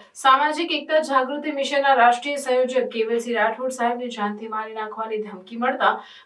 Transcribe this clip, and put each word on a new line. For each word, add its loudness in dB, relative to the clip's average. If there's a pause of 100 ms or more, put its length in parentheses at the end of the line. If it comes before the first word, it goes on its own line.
(140)
સામાજિક 2
એકતા 0
જાગૃતિ 0
મિશનના 2
રાષ્ટ્રીય 4
સંયોજક 0
કેવલસિંહ -2
રાઠોડ 0
સાહેબને -2
જાનથી -6
મારી -8
નાખવાની -6
ધમકી -12
મળતા 0 (200)